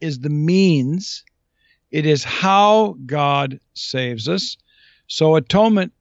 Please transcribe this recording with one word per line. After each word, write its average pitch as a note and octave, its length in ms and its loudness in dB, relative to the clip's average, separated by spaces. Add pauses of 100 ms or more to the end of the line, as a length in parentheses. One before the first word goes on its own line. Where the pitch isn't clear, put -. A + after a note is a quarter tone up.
is D3+ 180 -6
the C#3+ 100 -6
means. D#3+ 960 0 (680)
It D3+ 140 -4
is D3+ 180 2
how G#3 720 2 (100)
God C#3+ 540 -2 (140)
saves B2 540 -8
us. F#3 300 -6 (500)
So D#3+ 280 2
atonement G3 640 2